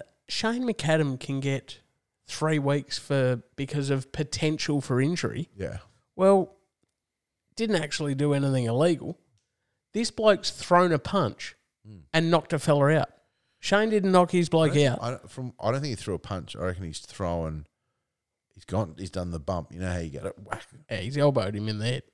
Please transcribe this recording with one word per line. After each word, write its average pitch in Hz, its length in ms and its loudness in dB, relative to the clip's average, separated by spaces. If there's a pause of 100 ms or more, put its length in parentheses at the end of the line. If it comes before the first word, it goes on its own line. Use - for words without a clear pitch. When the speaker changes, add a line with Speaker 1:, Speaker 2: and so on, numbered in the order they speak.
(300)
Speaker 1:
Shane 233 340 -2
McAdam 156 580 0
can 135 180 -6
get 135 400 -6 (460)
three 156 340 0
weeks 139 400 -2
for, 127 420 0 (140)
because 139 340 -4
of 131 220 -2
potential 151 720 -2
for 127 180 0
injury, 160 560 -2
Speaker 2:
Yeah. 95 220 -8 (400)
Speaker 1:
well, 190 400 4 (960)
didn't 220 220 0
actually 147 360 -2
do 143 200 2
anything 135 320 2
illegal. 147 520 0 (760)
This 226 180 -2
bloke's 214 400 2
thrown 180 400 4
a 147 80 2
punch - 560 -2 (320)
Speaker 2:
Mm. 98 140 -20 (120)
Speaker 1:
and 165 160 2
knocked 202 220 2
a 156 80 0
fella 156 400 4
out. - 100 -2 (500)
Shane 214 300 2
didn't 196 220 2
knock 180 200 6
his 175 180 2
bloke 160 240 4
Speaker 2:
I - 20 4
don't, 147 120 6
Speaker 1:
out. 123 140 0
Speaker 2:
I 117 100 -4
don't, - 200 -12
from, 127 260 -10
I 107 140 -2
don't 135 80 0
think 143 120 -6
he 107 40 -6
threw 95 200 -6
a - 40 -4
punch. - 380 -10
I - 80 -12
reckon 92 180 -4
he's 80 160 -8
thrown, 82 680 -6 (880)
he's - 120 -20
gone, 92 320 -4
he's 90 120 -10
done 90 220 -6
the 82 80 -6
bump. 85 320 -6
You 85 80 -14
know 92 140 -6
how 90 60 -4
you 82 100 -6
get 69 160 -10
it? - 180 -10
Whack. - 240 -12 (240)
Speaker 1:
Yeah, 113 60 -6
he's 127 200 -6
elbowed 123 380 2
him 107 140 -4
in 107 100 -4
the 107 60 -4
head. 127 180 -4 (100)